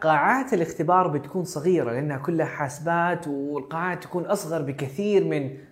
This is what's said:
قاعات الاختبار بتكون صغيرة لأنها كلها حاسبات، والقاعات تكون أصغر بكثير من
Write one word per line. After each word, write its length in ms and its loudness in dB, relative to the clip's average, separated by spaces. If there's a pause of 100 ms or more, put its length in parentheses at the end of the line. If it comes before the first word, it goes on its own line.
قاعات 520 4
الاختبار 540 2
بتكون 360 -2
صغيرة 480 2
لأنها 260 -2
كلها 280 0
حاسبات، 800 -2
والقاعات 760 -4
تكون 220 -4
أصغر 360 0
بكثير 640 0
من 260 -2 (220)